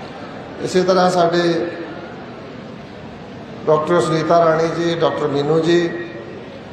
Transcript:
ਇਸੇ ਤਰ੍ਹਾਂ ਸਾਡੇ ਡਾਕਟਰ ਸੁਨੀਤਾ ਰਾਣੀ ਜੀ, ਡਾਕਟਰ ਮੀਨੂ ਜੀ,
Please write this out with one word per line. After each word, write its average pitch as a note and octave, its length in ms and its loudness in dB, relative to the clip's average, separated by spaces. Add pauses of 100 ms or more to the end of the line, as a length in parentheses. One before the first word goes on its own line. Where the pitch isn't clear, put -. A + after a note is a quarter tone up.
(600)
ਇਸੇ - 220 0
ਤਰ੍ਹਾਂ F3+ 280 4
ਸਾਡੇ E3+ 600 2 (2000)
ਡਾਕਟਰ D#3 340 4
ਸੁਨੀਤਾ D#3+ 440 4
ਰਾਣੀ D#3+ 240 4
ਜੀ, E3+ 260 0
ਡਾਕਟਰ D3 340 0
ਮੀਨੂ C#3+ 320 2
ਜੀ, E3+ 480 2 (640)